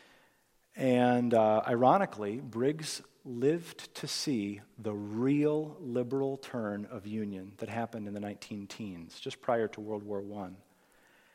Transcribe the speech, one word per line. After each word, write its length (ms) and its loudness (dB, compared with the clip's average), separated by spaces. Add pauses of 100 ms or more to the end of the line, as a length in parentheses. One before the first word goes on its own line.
(760)
And, 580 4
uh, 320 8
ironically, 720 4
Briggs 640 -2 (220)
lived 720 0
to 100 -8
see 540 -2 (180)
the 140 -4
real 880 2
liberal 560 0
turn 560 -4
of 120 -10
union 520 -6
that 120 -8
happened 380 -6
in 80 -8
the 60 -6
nineteen 480 -8
teens, 500 -12
just 220 -10
prior 260 2
to 140 -6
World 240 -6
War 160 -4
One. 360 -10 (800)